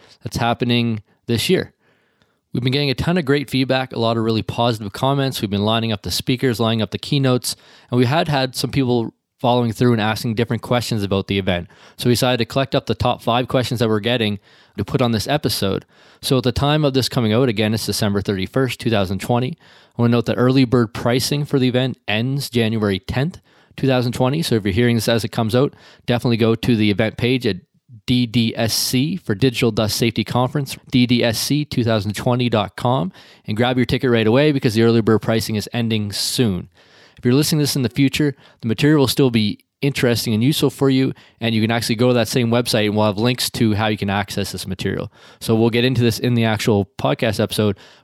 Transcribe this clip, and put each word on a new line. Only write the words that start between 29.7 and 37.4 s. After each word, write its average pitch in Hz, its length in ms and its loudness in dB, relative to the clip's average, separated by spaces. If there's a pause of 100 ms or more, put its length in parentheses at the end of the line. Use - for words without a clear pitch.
Dust 110 240 -2
Safety 113 300 0
Conference, 127 500 -2 (160)
D 123 140 4
D 120 180 2
S 117 160 0
C 147 240 -2
two 127 220 -2
thousand 107 280 0
twenty 123 360 0
dot 104 260 -2
com, 135 380 -2 (320)
and 107 100 -6
grab 123 220 0
your 123 80 2
ticket 127 260 0
right 113 160 4
away 139 240 4
because 131 220 0
the 113 100 4
early 117 160 6
bird 107 220 4
pricing 113 340 -2
is 104 160 -6
ending 110 400 -2
soon. 98 580 -2 (480)
If - 80 -6
you're 123 80 2
listening 151 260 2